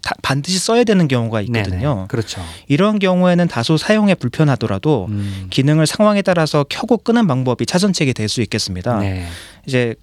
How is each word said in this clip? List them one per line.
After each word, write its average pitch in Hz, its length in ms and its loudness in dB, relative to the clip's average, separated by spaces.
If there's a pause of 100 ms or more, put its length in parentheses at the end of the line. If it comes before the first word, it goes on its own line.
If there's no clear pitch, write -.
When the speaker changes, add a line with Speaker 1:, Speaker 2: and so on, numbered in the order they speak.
Speaker 1:
다 - 200 -6
반드시 139 360 -2
써야 233 260 2
되는 196 240 4
경우가 113 340 0
있거든요. 107 540 -2
Speaker 2:
네네. 92 120 -6
그렇죠. 104 340 -4 (260)
Speaker 1:
이런 202 300 2
경우에는 180 500 2
다소 151 300 0
사용에 208 380 2
불편하더라도 120 960 0
Speaker 2:
음. 98 400 -6
Speaker 1:
기능을 151 360 2
상황에 208 360 2
따라서 160 460 2
켜고 - 300 0
끄는 233 300 0
방법이 127 380 0
차선책이 180 480 0
될 107 140 -2
수 123 140 -2
있겠습니다. 101 580 -4
Speaker 2:
네. 92 280 -4 (400)
Speaker 1:
이제 123 360 0